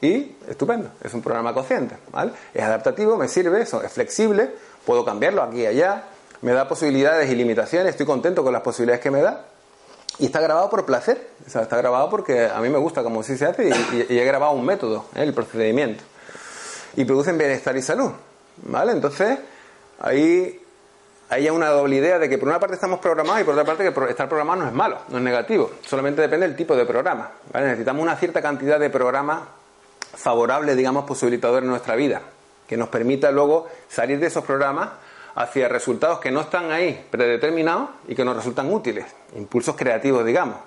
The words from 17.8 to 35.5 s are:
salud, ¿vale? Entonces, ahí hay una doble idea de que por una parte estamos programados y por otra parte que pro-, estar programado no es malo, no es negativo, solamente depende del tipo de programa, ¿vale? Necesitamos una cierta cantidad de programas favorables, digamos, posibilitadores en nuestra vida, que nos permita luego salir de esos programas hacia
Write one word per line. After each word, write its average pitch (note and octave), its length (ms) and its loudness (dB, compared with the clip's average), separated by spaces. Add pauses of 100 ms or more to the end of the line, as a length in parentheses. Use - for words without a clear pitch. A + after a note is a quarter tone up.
salud, F3 300 -2 (500)
¿vale? G3 300 -2
Entonces, F#3 460 0 (640)
ahí E3 600 2 (680)
hay C#3 200 0
una D#3+ 180 2
doble C#3+ 280 4
idea E3+ 220 4
de D#3 80 2
que C3+ 120 0
por C#3 100 0
una E3+ 100 2
parte F#3 180 -2
estamos F3+ 240 -2
programados E3+ 420 2
y - 20 -4
por D3+ 80 4
otra C#3+ 140 2
parte D#3+ 180 0
que F3+ 80 2
pro-, C3 160 0
estar B2+ 220 -2
programado D#3+ 320 0
no C3+ 60 -2
es A2+ 40 -4
malo, F#3 240 0 (120)
no B2+ 100 -6
es B2 40 -2
negativo, B2+ 500 0 (140)
solamente C#3+ 360 0
depende D#3 260 2
del C#3 80 -8
tipo D#3+ 180 0
de B2 120 4
programa, B2 460 -2 (200)
¿vale? C#3 140 0
Necesitamos B2+ 360 -2
una D#3+ 140 0
cierta E3+ 240 -2
cantidad C#3+ 400 0
de D3 80 2
programas C3+ 520 0 (760)
favorables, C3 600 2
digamos, C3 300 2
posibilitadores B2 600 0
en B2+ 60 -2
nuestra A#2+ 260 -2
vida, B2+ 260 0 (440)
que A#2 120 -4
nos A#2 100 -2
permita C3+ 420 0
luego D3 380 2 (220)
salir C3 280 -2
de E3 100 0
esos D#3+ 140 -4
programas C#3 460 -2 (460)
hacia B2 340 0